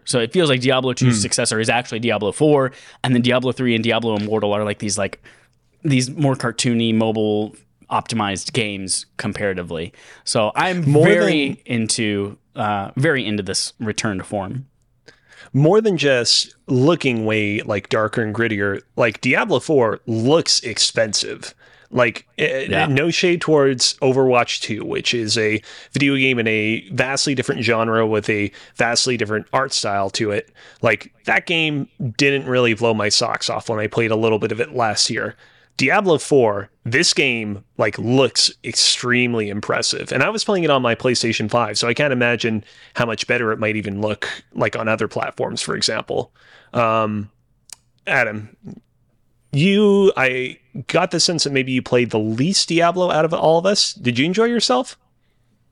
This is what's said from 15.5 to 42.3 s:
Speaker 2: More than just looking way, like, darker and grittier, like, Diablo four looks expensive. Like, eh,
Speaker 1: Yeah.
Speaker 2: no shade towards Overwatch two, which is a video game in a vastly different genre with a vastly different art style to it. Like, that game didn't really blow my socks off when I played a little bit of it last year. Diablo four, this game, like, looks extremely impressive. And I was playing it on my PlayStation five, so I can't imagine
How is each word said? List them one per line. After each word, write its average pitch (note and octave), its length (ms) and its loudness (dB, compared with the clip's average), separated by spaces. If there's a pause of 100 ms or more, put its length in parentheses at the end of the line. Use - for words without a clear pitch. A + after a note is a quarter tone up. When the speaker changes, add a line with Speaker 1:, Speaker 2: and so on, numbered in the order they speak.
Speaker 2:
More D#3+ 300 4
than G#3 160 0
just C3+ 560 0 (120)
looking B2+ 600 2
way, G#2+ 340 0
like, G#2 300 -6
darker A2 320 0
and G#2+ 120 -4
grittier, G2+ 460 -2 (160)
like, A#2+ 240 0
Diablo E3 400 2
four A#2+ 460 2
looks B2 540 2
expensive. A2 920 -4 (380)
Like, A#2+ 360 0 (100)
eh, C3+ 300 -2
Speaker 1:
Yeah. F#2+ 180 0
Speaker 2:
no D3 240 2
shade F3 300 0
towards C#3 540 2
Overwatch C3 640 2
two, G#2+ 240 -6
which - 280 -4
is A2 240 -2
a A2 240 0 (320)
video C#3 220 2
game C3 240 2
in A2+ 80 0
a A2 460 -2
vastly C3+ 420 -2
different C3 300 -2
genre A2+ 420 2
with G#2+ 240 0
a G#2 220 -2 (240)
vastly A#2+ 400 0
different G#2+ 360 -4
art C3+ 200 -2
style G2+ 380 -2
to G#2+ 200 -2
it. G#2 200 -4 (320)
Like, A2 300 0 (120)
that - 220 -2
game D#3 420 -2 (280)
didn't C#3 300 2
really B2 280 2
blow A2+ 200 2
my G#2+ 140 0
socks A2 420 -2
off A2 180 -6
when A2 120 -2
I G#2+ 80 -4
played A2+ 240 0
a A2 40 2
little A2 220 2
bit G#2+ 140 -2
of A2 80 -6
it A#2+ 160 -4
last A2 340 0
year. A2 240 -6 (440)
Diablo E3+ 400 2
four, G#2+ 520 2 (140)
this C#3 280 0
game, A2+ 520 -2 (120)
like, A2 220 0
looks B2 540 2 (100)
extremely A#2+ 880 0
impressive. G#2 640 -4
And C3 100 0
I D#3+ 60 2
was G#3+ 160 -4
playing G3 180 0
it D#3 80 0
on C3+ 120 4
my A#2 120 0
PlayStation A#2 560 0
five, A2 260 0
so A#2 120 0
I A#2+ 60 0
can't D3 180 0
imagine A#2+ 500 0 (320)